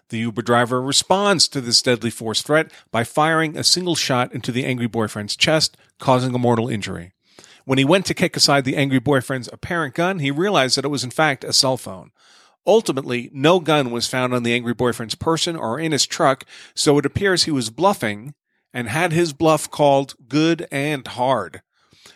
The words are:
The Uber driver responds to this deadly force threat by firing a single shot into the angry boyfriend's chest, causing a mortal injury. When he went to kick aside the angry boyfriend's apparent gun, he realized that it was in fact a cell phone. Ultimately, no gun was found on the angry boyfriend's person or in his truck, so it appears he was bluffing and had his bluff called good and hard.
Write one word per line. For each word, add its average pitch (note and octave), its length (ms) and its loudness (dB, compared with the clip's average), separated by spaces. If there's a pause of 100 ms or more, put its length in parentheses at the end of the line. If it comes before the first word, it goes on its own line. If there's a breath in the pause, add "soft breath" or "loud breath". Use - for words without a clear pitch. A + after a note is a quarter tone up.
The A#2 80 -6
Uber A2+ 240 -4
driver A#2+ 400 2
responds F#3 640 2
to C#3 140 -4
this A#2+ 200 0
deadly A#2+ 280 0
force A2 320 -6
threat D#3 320 0 (180 loud breath)
by A#2 140 0
firing D#3 500 0
a C#3 80 -6
single F3 320 0
shot B2+ 380 0
into B2+ 180 -6
the B2+ 140 -2
angry B2 220 -2
boyfriend's G#2+ 500 -4
chest, D#3 400 0 (200 soft breath)
causing B2+ 380 2
a - 20 0
mortal A#2+ 300 2
injury. F#2 460 -8 (520 soft breath)
When C3 120 0
he C3+ 80 4
went F3+ 220 4
to D#3+ 80 -4
kick - 200 -2
aside C#3 300 2
the C3 120 -2
angry C#3 200 2
boyfriend's C3 560 -2
apparent E3 400 -6
gun, F3+ 260 -2
he C#3 120 -2
realized D#3+ 440 0
that C3 100 0
it C#3+ 40 -2
was C3+ 140 -4
in B2 80 -8
fact D3+ 320 0
a C3+ 100 -8
cell C3 240 2
phone. F#2+ 320 -14 (560 soft breath)
Ultimately, C#3 640 2
no D3+ 280 4
gun D3+ 320 2
was A#2 160 -4
found B2+ 260 -2
on B2 80 0
the A#2+ 140 0
angry A#2+ 180 -2
boyfriend's A2+ 400 -2
person E3 420 -2
or B2 240 -4
in D#3+ 120 -2
his C3 160 0
truck, - 380 0 (280 loud breath)
so D3 240 4
it C#3+ 80 2
appears F#3 380 0
he E3 80 -4
was B2 180 -2
bluffing A#2+ 640 -2 (400)
and A#2+ 160 -8
had D#3+ 220 0
his E3 220 0
bluff D#3 360 2
called C#3 460 2 (120)
good D#3+ 440 0
and C#3+ 340 -4
hard. A#2 560 -2 (540 soft breath)